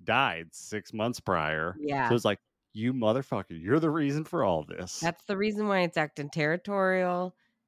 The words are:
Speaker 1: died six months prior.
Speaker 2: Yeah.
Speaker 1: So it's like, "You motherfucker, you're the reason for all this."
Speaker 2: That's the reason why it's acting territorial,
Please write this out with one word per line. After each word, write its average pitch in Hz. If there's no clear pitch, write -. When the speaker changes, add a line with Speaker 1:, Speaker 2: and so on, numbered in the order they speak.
Speaker 1:
died 92
six -
months 113
prior. 80
Speaker 2:
Yeah. 139
Speaker 1:
So 120
it's 107
like, 104
"You 113
motherfucker, 110
you're 113
the 160
reason 151
for 156
all 85
this." 85
Speaker 2:
That's 165
the 202
reason 208
why 196
it's 170
acting 147
territorial, 180